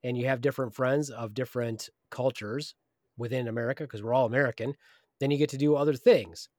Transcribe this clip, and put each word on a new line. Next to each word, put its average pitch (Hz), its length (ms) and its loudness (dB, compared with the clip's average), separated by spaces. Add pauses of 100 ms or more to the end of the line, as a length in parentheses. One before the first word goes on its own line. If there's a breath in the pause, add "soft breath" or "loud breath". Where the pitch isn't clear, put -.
and 123 120 -2
you 123 100 -2
have 131 160 0
different 131 320 0
friends 139 340 2
of 113 240 -8
different 120 560 -4 (220)
cultures 127 640 -4 (420)
within 120 320 -2
America, 117 380 -4
'cause 107 160 -12
we're 113 100 -2
all 127 140 4
American, 123 480 0 (460 soft breath)
then 139 100 0
you 143 80 2
get 147 120 4
to 139 60 -10
do 147 180 4
other 143 200 2
things. - 640 2